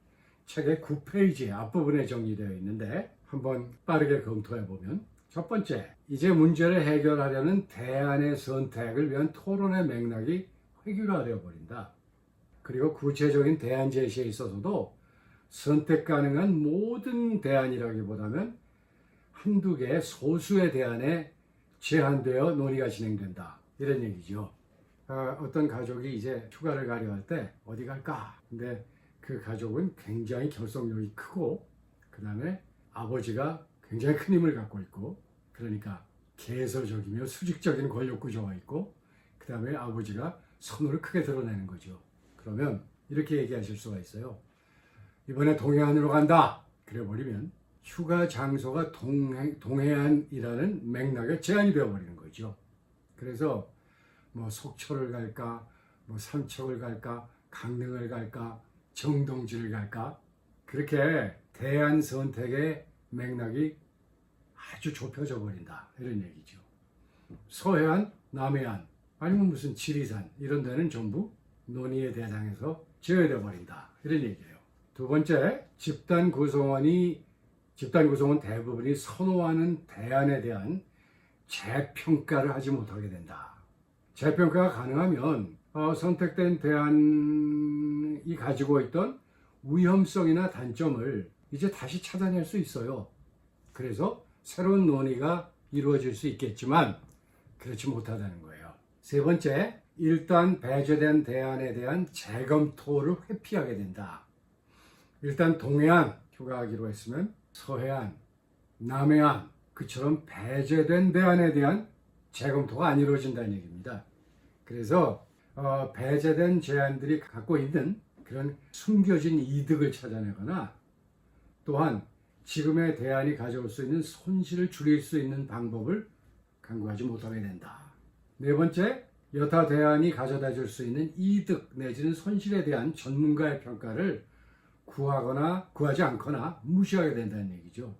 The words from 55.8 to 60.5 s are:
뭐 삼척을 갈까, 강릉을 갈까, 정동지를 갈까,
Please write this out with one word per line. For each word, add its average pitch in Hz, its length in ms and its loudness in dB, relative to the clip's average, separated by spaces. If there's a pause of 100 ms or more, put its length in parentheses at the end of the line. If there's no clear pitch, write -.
뭐 110 120 -12
삼척을 131 600 -8
갈까, 120 500 -10 (200)
강릉을 120 600 -8
갈까, 113 520 -10 (320)
정동지를 127 800 -2
갈까, 107 480 -8 (460)